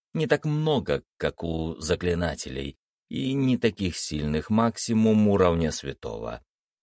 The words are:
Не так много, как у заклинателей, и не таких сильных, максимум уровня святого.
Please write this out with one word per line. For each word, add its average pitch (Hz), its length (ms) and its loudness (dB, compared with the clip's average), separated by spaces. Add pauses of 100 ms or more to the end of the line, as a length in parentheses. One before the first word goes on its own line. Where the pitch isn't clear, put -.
(120)
Не 160 140 -2
так - 180 0
много, 151 580 0 (140)
как - 260 -4
у 80 380 -4
заклинателей, 78 960 -2 (320)
и 135 240 -4
не 131 240 2
таких 98 400 -2
сильных, 76 540 -4
максимум 110 800 4
уровня 85 440 4
святого. 57 680 -8 (400)